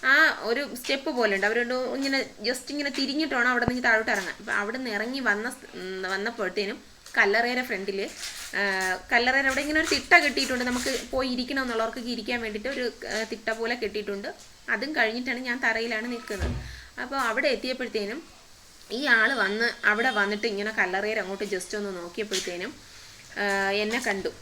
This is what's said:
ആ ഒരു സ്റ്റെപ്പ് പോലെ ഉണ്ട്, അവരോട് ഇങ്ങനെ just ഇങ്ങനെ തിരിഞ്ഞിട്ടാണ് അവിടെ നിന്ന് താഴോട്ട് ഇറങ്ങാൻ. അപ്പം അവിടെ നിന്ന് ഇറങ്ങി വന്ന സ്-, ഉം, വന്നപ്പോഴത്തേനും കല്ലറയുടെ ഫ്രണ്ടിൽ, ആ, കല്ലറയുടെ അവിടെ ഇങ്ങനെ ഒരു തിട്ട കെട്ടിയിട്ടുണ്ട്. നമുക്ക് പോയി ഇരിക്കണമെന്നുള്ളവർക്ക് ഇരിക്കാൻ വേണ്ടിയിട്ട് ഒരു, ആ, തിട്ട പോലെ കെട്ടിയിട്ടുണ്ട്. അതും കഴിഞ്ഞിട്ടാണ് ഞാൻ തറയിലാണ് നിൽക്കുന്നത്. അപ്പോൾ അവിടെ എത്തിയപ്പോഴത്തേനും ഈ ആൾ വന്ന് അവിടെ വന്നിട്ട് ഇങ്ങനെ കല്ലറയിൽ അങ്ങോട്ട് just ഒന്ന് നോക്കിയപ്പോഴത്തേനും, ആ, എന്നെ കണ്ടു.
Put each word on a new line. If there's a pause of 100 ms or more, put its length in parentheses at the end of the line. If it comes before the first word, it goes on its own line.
ആ (280)
ഒരു (120)
സ്റ്റെപ്പ്
പോലെ
ഉണ്ട്,
അവരോട് (220)
ഇങ്ങനെ (300)
just
ഇങ്ങനെ
തിരിഞ്ഞിട്ടാണ്
അവിടെ
നിന്ന്
താഴോട്ട്
ഇറങ്ങാൻ.
അപ്പം
അവിടെ
നിന്ന്
ഇറങ്ങി
വന്ന
സ്-,
ഉം,
വന്നപ്പോഴത്തേനും (400)
കല്ലറയുടെ
ഫ്രണ്ടിൽ, (600)
ആ, (500)
കല്ലറയുടെ
അവിടെ
ഇങ്ങനെ
ഒരു
തിട്ട
കെട്ടിയിട്ടുണ്ട്.
നമുക്ക് (180)
പോയി
ഇരിക്കണമെന്നുള്ളവർക്ക്
ഇരിക്കാൻ
വേണ്ടിയിട്ട്
ഒരു, (160)
ആ, (100)
തിട്ട
പോലെ
കെട്ടിയിട്ടുണ്ട്. (140)
അതും
കഴിഞ്ഞിട്ടാണ്
ഞാൻ
തറയിലാണ്
നിൽക്കുന്നത്. (500)
അപ്പോൾ
അവിടെ
എത്തിയപ്പോഴത്തേനും (720)
ഈ
ആൾ
വന്ന് (180)
അവിടെ
വന്നിട്ട്
ഇങ്ങനെ
കല്ലറയിൽ
അങ്ങോട്ട്
just
ഒന്ന്
നോക്കിയപ്പോഴത്തേനും, (680)
ആ,
എന്നെ
കണ്ടു. (140)